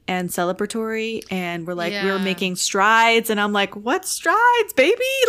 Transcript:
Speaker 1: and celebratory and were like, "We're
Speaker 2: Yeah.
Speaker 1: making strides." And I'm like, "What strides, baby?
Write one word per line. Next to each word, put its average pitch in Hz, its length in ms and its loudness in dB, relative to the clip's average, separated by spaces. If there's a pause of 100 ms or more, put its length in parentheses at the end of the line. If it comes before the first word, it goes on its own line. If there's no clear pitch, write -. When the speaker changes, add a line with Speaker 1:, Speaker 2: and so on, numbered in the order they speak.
Speaker 1:
and 180 240 -4
celebratory 220 1000 -4
and 175 380 -6
were 180 80 -6
like, 175 180 -4
"We're 196 260 -2
Speaker 2:
Yeah. 196 60 -2
Speaker 1:
making 185 320 -2
strides." 226 760 4
And 208 100 0
I'm 208 120 0
like, 196 220 0
"What 247 320 -4
strides, 453 720 2
baby? 415 260 4 (260)